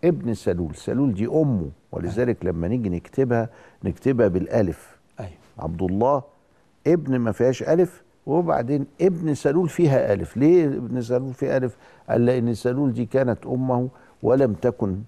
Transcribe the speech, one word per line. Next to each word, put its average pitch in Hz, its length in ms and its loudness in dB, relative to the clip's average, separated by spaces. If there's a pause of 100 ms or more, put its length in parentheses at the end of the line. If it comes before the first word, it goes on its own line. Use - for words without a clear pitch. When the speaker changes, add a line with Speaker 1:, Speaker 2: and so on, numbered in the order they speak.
Speaker 1:
ابن 170 300 0
سلول. 87 400 -4
سلول 127 400 -2
دي 104 120 -2
أمه، 123 440 0 (220)
ولذلك 87 520 -2
لما 85 240 -2
نيجي 113 200 -2
نكتبها 117 600 -2 (360)
نكتبها 113 440 0
بالألف. 92 720 -2 (220)
Speaker 2:
أيوة. 90 100 -12 (280)
Speaker 1:
عبد 85 240 -6
الله 117 400 0 (640)
ابن 143 320 2
ما 117 140 0
فيهاش 120 300 0
ألف، 170 400 0 (240)
وبعدين 143 600 0 (140)
ابن 170 340 0
سلول 156 340 0
فيها 135 440 2
ألف. 92 240 -4
ليه 160 300 6
ابن 127 360 -4
سلول 123 320 -2
فيها 135 220 -2
ألف؟ 127 200 -2 (320)
قال 113 180 2
لأن 120 280 2
سلول 127 380 -2
دي 117 140 -4
كانت 123 400 0
أمه 127 420 -2 (340)
ولم 123 300 4
تكن، 98 560 -2